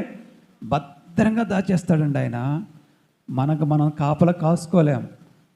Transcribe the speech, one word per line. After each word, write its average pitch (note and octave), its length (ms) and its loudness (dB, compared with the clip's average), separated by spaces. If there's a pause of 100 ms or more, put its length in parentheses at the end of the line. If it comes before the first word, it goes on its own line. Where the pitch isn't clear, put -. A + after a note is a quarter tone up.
(640)
భద్రంగా G#3+ 760 -2
దాచేస్తాడండి F3 760 0
ఆయన. B2+ 460 -2 (680)
మనకు D3 340 0
మనం D3+ 260 2
కాపలా D#3 420 2
కాసుకోలేం, D#3 760 0 (480)